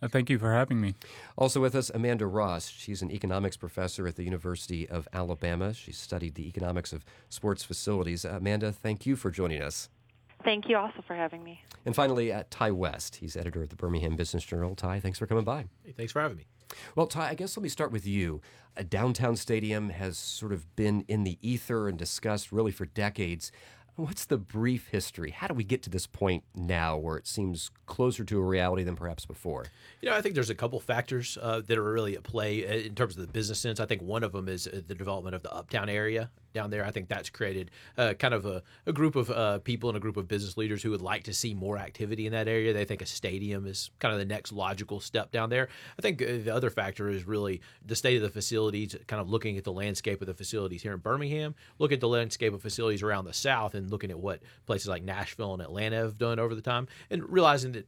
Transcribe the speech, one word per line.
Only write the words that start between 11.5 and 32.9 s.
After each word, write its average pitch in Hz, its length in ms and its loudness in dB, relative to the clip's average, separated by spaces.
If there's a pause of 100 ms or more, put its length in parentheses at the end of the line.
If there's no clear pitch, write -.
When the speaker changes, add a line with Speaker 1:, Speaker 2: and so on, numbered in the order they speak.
Speaker 2:
And 117 80 0
finally, 127 380 4
uh, 104 180 -2
Ty 110 220 2
West. 90 460 -2
He's 80 180 -8
editor 82 280 -2
of 76 60 -6
the - 60 -14
Birmingham 82 400 2
Business 82 300 -2
Journal. 87 280 -2
Ty, 92 280 -2
thanks 92 180 -2
for 110 80 -4
coming 113 160 2
by. 117 220 -2 (180)
Speaker 4:
Hey, 180 80 -18
thanks 117 220 -6
for 151 80 2
having 135 160 0
me. 76 80 -16 (500)
Speaker 2:
Well, 160 120 4
Ty, 156 240 -2
I - 20 -2
guess 180 240 -6
let 214 60 -6
me 185 40 -2
start 147 240 0
with 101 160 -2
you. 90 320 2 (380)
A 98 80 -4
downtown 117 500 2
stadium 107 540 0
has 90 280 -4
sort - 360 -6
of 82 240 -6
been 104 320 4
in 104 160 2
the 90 160 0
ether 117 480 0
and 90 80 -2
discussed 104 560 -2
really 110 180 4
for - 140 -4
decades. 98 680 -2 (460)
What's 165 260 -4
the 143 140 2
brief 117 500 0
history? 87 440 -2
How 180 160 -6
do 185 60 -2
we 117 120 0
get 123 180 0
to - 60 -8
this 90 180 -2
point 92 380 2 (100)
now 85 400 2
where 78 220 -2
it - 100 -10
seems 92 420 -2 (160)
closer 123 380 2
to 104 160 0
a - 20 6
reality 92 420 4
than 87 120 -2
perhaps 85 300 -6
before? 71 400 -6 (360)
Speaker 4:
You - 80 0
know, - 60 4
I 427 60 2
think 208 120 0
there's 127 160 2
a 107 60 -2
couple 120 240 -2
factors, 120 600 -2
uh, 113 260 0
that 113 100 4
are 107 60 4
really 107 320 2
at - 80 -8
play, 107 420 0
uh, 110 220 0
in 104 80 -10